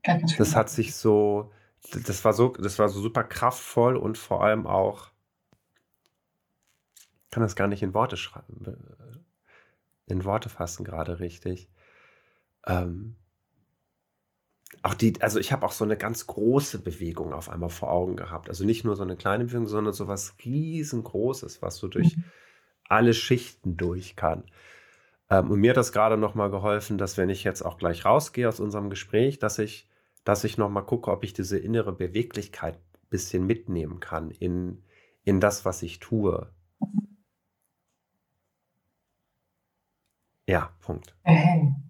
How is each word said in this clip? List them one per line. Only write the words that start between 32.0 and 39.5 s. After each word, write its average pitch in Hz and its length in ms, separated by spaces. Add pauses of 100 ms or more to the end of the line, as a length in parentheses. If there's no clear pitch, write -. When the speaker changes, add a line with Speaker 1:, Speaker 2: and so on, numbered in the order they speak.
Speaker 2:
bisschen 92 360
mitnehmen 87 540
kann 80 320
in, 90 520 (400)
in 98 160
das, - 260
was 92 180
ich - 160
tue. 95 520 (4000)